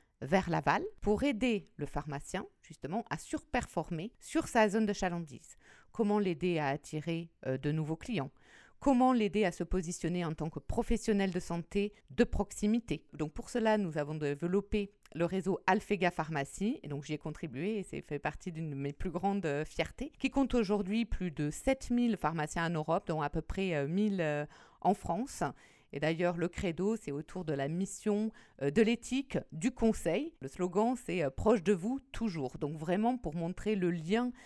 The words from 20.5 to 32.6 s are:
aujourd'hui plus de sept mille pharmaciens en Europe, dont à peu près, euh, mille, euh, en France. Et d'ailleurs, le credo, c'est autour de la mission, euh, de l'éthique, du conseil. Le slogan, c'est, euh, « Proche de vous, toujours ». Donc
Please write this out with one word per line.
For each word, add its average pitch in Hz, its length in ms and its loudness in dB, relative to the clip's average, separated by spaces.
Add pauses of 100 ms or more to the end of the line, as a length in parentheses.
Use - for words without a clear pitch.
aujourd'hui 214 500 2
plus 180 260 -2
de 147 200 -2
sept 262 400 0
mille 240 260 2
pharmaciens 165 520 0
en - 20 0
Europe, 165 360 0
dont 160 140 0
à 143 80 0
peu 160 140 -4
près, 190 320 -2
euh, 143 120 0
mille, 196 360 0
euh, 147 240 0 (340)
en - 140 4
France. 208 480 -4 (500)
Et 143 80 -6
d'ailleurs, 165 360 2
le 175 120 0
credo, 190 480 -2
c'est 151 160 -8
autour 156 320 -8
de 156 80 -2
la 139 160 0
mission, 202 640 0 (280)
euh, 139 100 2
de 147 120 6
l'éthique, 240 560 2 (140)
du 160 180 0
conseil. 220 680 2
Le 135 80 -6
slogan, 196 480 2
c'est, 175 260 -2
euh, « 139 120 2
Proche 220 280 4
de 180 100 4
vous, 214 280 0 (100)
toujours ». 165 480 -4
Donc 151 180 -2